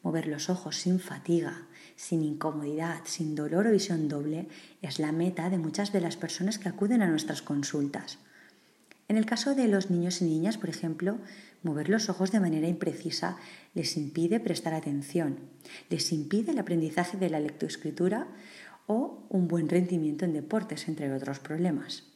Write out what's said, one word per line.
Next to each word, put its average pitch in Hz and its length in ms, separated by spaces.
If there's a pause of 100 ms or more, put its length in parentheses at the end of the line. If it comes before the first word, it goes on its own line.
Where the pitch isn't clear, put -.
Mover 160 240
los 147 240
ojos 180 280
sin 180 200
fatiga, - 680 (260)
sin 160 300
incomodidad, 151 800
sin 151 320
dolor 165 320
o - 20
visión 170 380
doble 151 400 (320)
es 135 180
la 156 140
meta 170 360
de 185 100
muchas 185 340
de 196 80
las 170 160
personas 190 420
que - 100
acuden 202 320
a 190 60
nuestras 156 340
consultas. 143 800 (880)
En 214 100
el 220 100
caso 277 280
de 254 140
los 190 240
niños 175 300
y - 20
niñas, 165 340
por 160 120
ejemplo, 175 480 (440)
mover 151 260
los 214 200
ojos 185 240
de 220 80
manera 160 260
imprecisa 170 720 (380)
les - 220
impide 165 440
prestar 165 340
atención, 143 640 (500)
les - 240
impide 170 380
el 285 80
aprendizaje 175 580
de 185 140
la 160 80
lectoescritura 156 880 (600)
o 233 420
un 180 180
buen 160 220
rendimiento 170 560
en 170 80
deportes, 151 560
entre 151 240
otros 135 260
problemas. 160 680 (120)